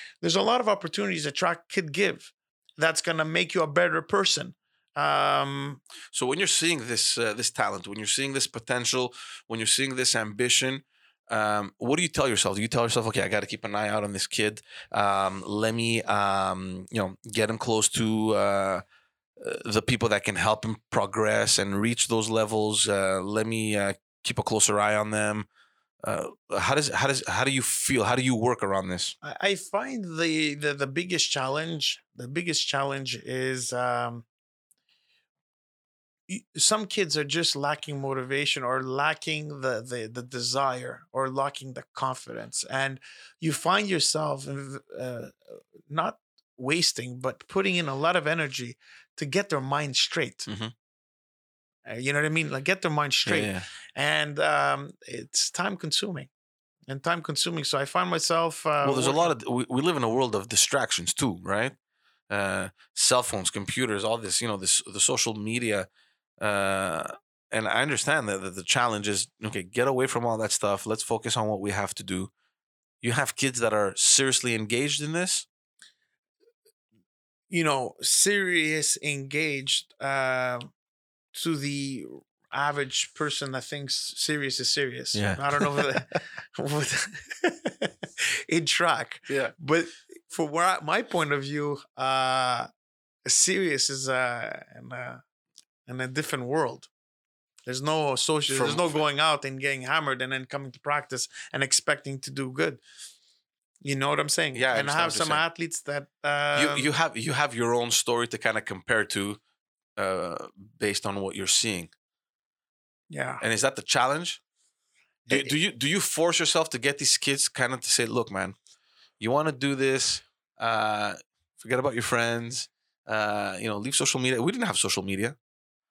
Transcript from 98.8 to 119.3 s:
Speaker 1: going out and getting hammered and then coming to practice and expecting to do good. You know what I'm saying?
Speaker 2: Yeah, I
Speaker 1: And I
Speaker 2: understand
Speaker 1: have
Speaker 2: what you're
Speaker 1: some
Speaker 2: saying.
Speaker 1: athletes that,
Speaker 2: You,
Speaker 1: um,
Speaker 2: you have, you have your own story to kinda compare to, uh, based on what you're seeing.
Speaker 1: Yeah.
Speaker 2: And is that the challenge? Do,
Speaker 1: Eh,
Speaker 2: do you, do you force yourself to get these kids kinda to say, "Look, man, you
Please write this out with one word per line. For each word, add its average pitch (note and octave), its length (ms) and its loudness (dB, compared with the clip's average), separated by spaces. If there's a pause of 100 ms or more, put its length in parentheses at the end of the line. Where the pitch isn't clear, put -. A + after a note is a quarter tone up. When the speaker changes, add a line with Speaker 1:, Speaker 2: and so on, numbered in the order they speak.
Speaker 1:
going D3 300 2
out D3+ 240 4
and C3+ 160 -6
getting C3+ 220 0
hammered C#3 400 0
and C3 100 -4
then C3 140 -4
coming C#3 260 -8
to - 80 -20
practice D3 480 -4 (240)
and C#3 100 0
expecting C#3 580 0
to C3+ 100 -12
do C3+ 200 -6
good. D3 280 -2 (1000)
You C#3 140 -2
know C#3 140 0
what D3 100 2
I'm D3 120 0
saying? D3 260 0
Speaker 2:
Yeah, B2+ 160 2
I A2+ 60 4
Speaker 1:
And C#3 120 0
I - 40 2
Speaker 2:
understand D#3+ 60 2
Speaker 1:
have E3 100 2
Speaker 2:
what - 40 -6
you're - 40 0
Speaker 1:
some D#3 100 0
Speaker 2:
saying. D3+ 120 2
Speaker 1:
athletes E3 420 -2
that, C#3+ 240 -6 (560)
Speaker 2:
You, D3 80 4
Speaker 1:
um, C#3+ 100 -2
Speaker 2:
you C#3+ 120 2
have, D3+ 240 2
you A#2+ 160 -2
have C3 220 0
your A#2 200 2
own A#2+ 160 2
story A#2 380 2
to A2 100 -6
kinda A2 240 2
compare G2+ 420 0
to, G2+ 340 -2 (580)
uh, F#2 500 -2 (320)
based G2+ 280 0
on G2+ 140 -2
what F#2+ 160 -4
you're G2 100 -4
seeing. F2+ 440 0 (1200)
Speaker 1:
Yeah. C3 340 -4
Speaker 2:
And A2+ 100 2
is G#2+ 100 2
that C3+ 140 2
the C#3+ 60 -8
challenge? C#3+ 600 0 (840)
Do, B2+ 80 4
Speaker 1:
Eh, C#3 120 2
Speaker 2:
do D3 100 2
you, F#3 140 2
do B2 160 -2
you F#3 120 2
force E3 400 2
yourself D#3+ 300 2
to B2+ 80 -4
get C#3 200 0
these - 200 4
kids C#3 300 2
kinda B2+ 280 0
to - 140 -8
say, A#2 160 2
"Look, A2+ 240 0
man, F#2+ 240 -4 (640)
you A2 120 -2